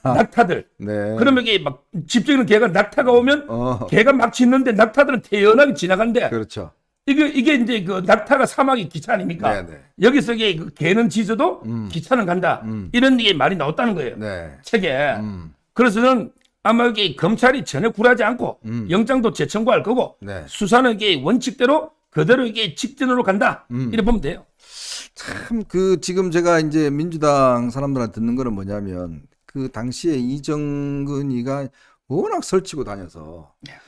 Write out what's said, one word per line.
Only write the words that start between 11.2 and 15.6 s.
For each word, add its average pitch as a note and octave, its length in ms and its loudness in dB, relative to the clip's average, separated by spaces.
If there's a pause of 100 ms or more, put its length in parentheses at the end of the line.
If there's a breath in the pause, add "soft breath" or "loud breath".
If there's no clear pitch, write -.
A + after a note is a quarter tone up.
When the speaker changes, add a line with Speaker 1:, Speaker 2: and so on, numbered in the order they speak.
Speaker 2:
음. A2 260 -6
Speaker 1:
기차는 G#3 360 -2
간다. F3 380 -2
Speaker 2:
음. G#2+ 280 -8
Speaker 1:
이런 B3+ 240 4
게 G#3+ 160 2
말이 D#3 220 0
나왔다는 F3 400 -2
거예요. C3+ 220 -6
Speaker 2:
네. F#2 340 -8 (100)
Speaker 1:
책에. D3 580 -2
Speaker 2:
음. F#2+ 340 -12 (200)